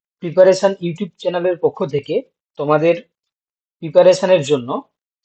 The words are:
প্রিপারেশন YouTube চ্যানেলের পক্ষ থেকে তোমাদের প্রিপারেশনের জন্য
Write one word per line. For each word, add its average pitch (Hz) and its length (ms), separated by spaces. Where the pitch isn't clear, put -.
প্রিপারেশন 185 520
YouTube 175 460
চ্যানেলের 180 400
পক্ষ 165 280
থেকে 147 360
তোমাদের 151 400
প্রিপারেশনের 180 640
জন্য 135 460